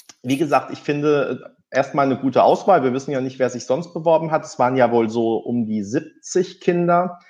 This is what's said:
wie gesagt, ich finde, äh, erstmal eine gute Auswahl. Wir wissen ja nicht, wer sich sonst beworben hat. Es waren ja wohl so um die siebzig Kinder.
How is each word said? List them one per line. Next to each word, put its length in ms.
wie 160
gesagt, 340
ich 80
finde, 640
äh, 320
erstmal 300
eine 120
gute 240
Auswahl. 400
Wir 100
wissen 200
ja 80
nicht, 180
wer 120
sich 160
sonst 280
beworben 380
hat. 120
Es 140
waren 180
ja 140
wohl 180
so 280
um 280
die 200
siebzig 760
Kinder. 680